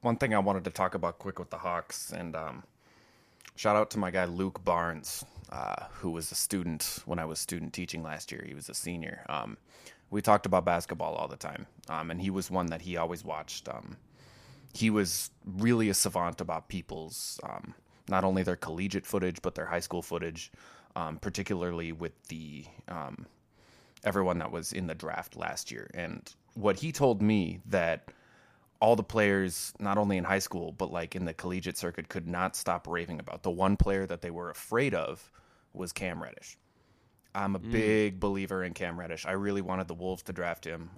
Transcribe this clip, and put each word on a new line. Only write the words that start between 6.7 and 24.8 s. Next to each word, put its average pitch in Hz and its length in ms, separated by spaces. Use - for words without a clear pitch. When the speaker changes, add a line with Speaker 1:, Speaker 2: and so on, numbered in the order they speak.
Speaker 1:
when 87 140
I 80 60
was 80 140
student 82 340
teaching 85 300
last 78 280
year. 69 160
He 65 80
was 71 140
a - 40
senior. 85 560
Um, 55 280
we 101 120
talked 104 260
about 90 180
basketball 85 500
all 78 120
the 71 100
time, - 300
um, 80 220
and 87 80
he 95 120
was 92 200
one 90 160
that 82 140
he 90 160
always 82 260
watched. 78 460
Um, - 280
he 110 160
was 104 400
really 110 440
a 98 40
savant 87 480
about 82 280
people's, - 720
um, - 320
not 95 140
only 95 200
their 90 120
collegiate 92 500
footage, 92 380
but 90 120
their 80 120
high 85 120
school 87 220
footage, 82 500
um, 80 220
particularly 87 760
with 80 220
the, 73 380
um, 76 380
everyone 92 340
that 82 140
was 82 220
in 92 120